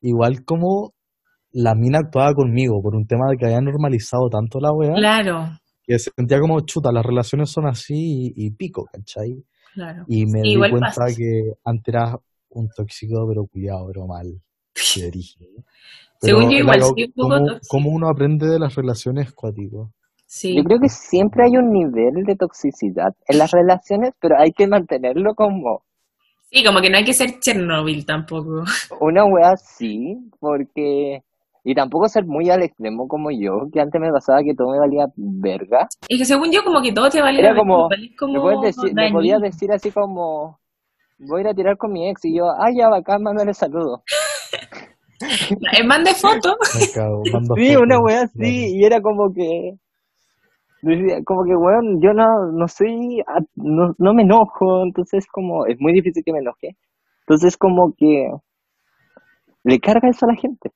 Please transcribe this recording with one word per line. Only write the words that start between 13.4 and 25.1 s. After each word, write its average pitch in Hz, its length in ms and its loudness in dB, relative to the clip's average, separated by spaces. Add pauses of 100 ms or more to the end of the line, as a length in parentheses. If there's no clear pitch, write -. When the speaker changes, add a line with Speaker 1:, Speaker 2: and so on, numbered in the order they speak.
Speaker 1:
culiao, 95 400 -10
pero 95 200 -14
mal. 90 340 -14 (340)
Speaker 2:
<laughs> - 200 -2
Speaker 1:
Qué 90 140 -8
brígido. 90 400 -16 (720)
Speaker 2:
Según 208 240 4
Speaker 1:
Pero 240 80 4
Speaker 2:
yo 277 80 4
igual - 200 6
Speaker 1:
la 131 60 4
Speaker 2:
soy 226 200 2
un 247 80 -16
poco 139 200 -2
Speaker 1:
¿cómo, 143 140 2
Speaker 2:
tóxico. - 220 -8
Speaker 1:
cómo 143 220 -2
uno 160 180 -2
aprende 151 380 0
de 160 120 2
las 143 160 -4
relaciones, 127 580 -4
cuático? 104 580 -12 (360)
Speaker 2:
Sí. - 280 -6
Speaker 3:
Yo 147 80 4
creo 208 160 4
que 269 100 4
siempre 202 560 0
hay 247 120 6
un 247 140 4
nivel 143 540 0
de 202 100 0
toxicidad 101 800 -4 (120)
en 143 120 2
las 156 120 2
relaciones, 185 680 2
pero 156 200 2
hay 160 140 6
que 202 140 2
mantenerlo 170 680 0